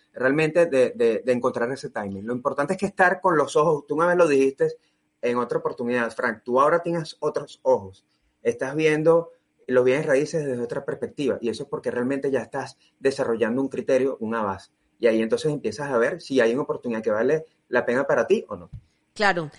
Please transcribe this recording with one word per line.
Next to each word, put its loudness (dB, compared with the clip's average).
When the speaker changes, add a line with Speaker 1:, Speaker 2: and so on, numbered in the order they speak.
Speaker 1:
realmente 2
de, 2
de, 2
de 0
encontrar 0
ese -10
timing. -8
Lo -6
importante -4
es -4
que -2
estar 2
con 2
los 0
ojos, 2
tú -4
una 2
vez 2
lo 6
dijiste 2
en 0
otra -2
oportunidad, -2
Frank, -4
tú 0
ahora 4
tienes -6
otros -6
ojos, -2
estás -4
viendo 2
los 4
bienes 4
raíces 0
desde -4
otra -6
perspectiva, -4
y -2
eso -6
es -14
porque -4
realmente -2
ya 0
estás -10
desarrollando 0
un -2
criterio, 0
una -4
base, -6
y 2
ahí 4
entonces 0
empiezas -6
a 0
ver 0
si 0
hay 4
una -2
oportunidad -4
que -2
vale 0
la 0
pena 0
para 0
ti 2
o -10
no. -18
Speaker 2:
Claro, 0